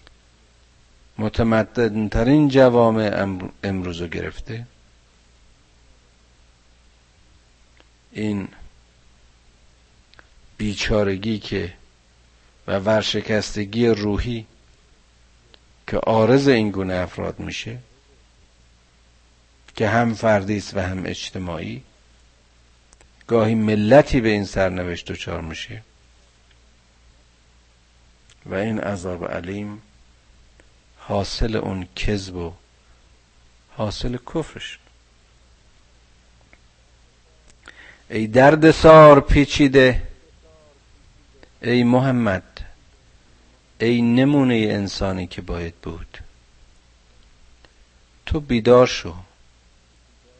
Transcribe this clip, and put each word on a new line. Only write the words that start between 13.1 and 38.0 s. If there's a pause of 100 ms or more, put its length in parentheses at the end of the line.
روحی (1400)
که
عارض
این
گونه
افراد
می‌شه، (2000)
که
هم
فردی
است
و
هم
اجتماعی، (1400)
گاهی
ملتی
به
این
سرنوشت
دچار
می‌شه (2750)
و
این
عذاب
علیم (1160)
حاصل
اون
کذب
و (1200)
حاصل (160)
کفرش. (3250)